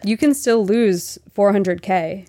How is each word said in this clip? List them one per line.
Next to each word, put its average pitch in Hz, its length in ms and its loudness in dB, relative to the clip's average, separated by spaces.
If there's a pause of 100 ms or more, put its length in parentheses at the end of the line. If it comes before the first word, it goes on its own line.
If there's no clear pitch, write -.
You 214 140 -2
can 294 160 2
still 233 320 0
lose 196 520 0 (160)
four 202 200 2
hundred 185 280 0
K 185 480 -4